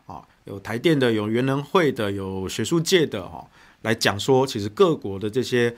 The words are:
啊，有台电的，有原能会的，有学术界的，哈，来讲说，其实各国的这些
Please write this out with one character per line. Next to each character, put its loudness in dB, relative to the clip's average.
啊， -16
有 -12
台 -6
电 2
的， 4
有 0
原 0
能 -2
会 2
的， -4
有 -6
学 -6
术 0
界 2
的， -8
哈， -14
来 0
讲 0
说， 4
其 -6
实 -4
各 4
国 -8
的 -6
这 -2
些 0